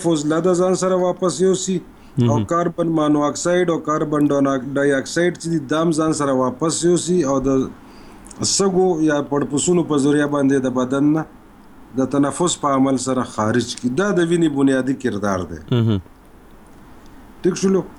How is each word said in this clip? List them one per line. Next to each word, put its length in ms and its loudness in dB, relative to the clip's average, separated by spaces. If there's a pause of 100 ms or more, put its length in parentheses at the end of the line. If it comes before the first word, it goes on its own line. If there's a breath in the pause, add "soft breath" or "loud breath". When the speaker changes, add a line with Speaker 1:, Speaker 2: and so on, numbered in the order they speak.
Speaker 1:
فضله 460 0
د 140 2
ځان 200 2
سره 220 2
واپس 400 -2
یوسي، 320 0
او 500 -4
Speaker 2:
مهم. 260 2
Speaker 1:
کاربن 460 0
مانو 320 2
اکساید 460 0
او 120 -4
کاربن 460 0
ډای 640 0
اکساید 420 -2
چې 140 -10
دي، 60 0 (120)
دا 140 0
هم 160 2
ځان 180 0
سره 220 0
واپس 480 -2
یوسي 280 2 (140)
او 60 2 (100)
د 160 2 (920 loud breath)
سږو 340 2 (180)
یا 140 2 (100)
پړپسونو 640 0
په 140 2
ذریعه 280 2
باندې 320 2
د 140 -2
بدن 340 0
نه 100 -2 (760)
د 160 -2
تنفس 500 0
په 140 2
عمل 260 2
سره 180 -2 (140)
خارج 400 0
کړي. 240 -4
دا 160 0
د 100 0
وینې 200 2 (100)
بنیادي 480 0
کردار 460 -2
دی. 100 -14 (160)
Speaker 2:
مهم. 180 2 (1500)
Speaker 1:
ټیک 160 0
شولو؟ 240 0 (120)